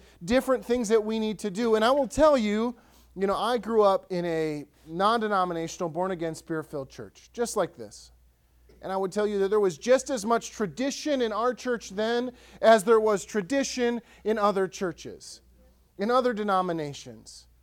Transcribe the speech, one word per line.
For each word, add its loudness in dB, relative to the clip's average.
different 0
things -2
that 4
we -2
need -2
to -4
do. 2
And 2
I 6
will 2
tell 4
you, 0
you -2
know, 0
I -2
grew 2
up 4
in -4
a -2
non-denominational, -2
born-again, -4
Spirit-filled -10
church, -18
just -4
like -2
this. -18
And -10
I -4
would -2
tell 0
you -2
that 2
there 2
was 0
just 2
as -4
much -2
tradition -4
in -2
our 0
church -6
then -2
as 6
there 6
was 2
tradition -2
in 0
other 2
churches, -10
in -2
other 4
denominations. -4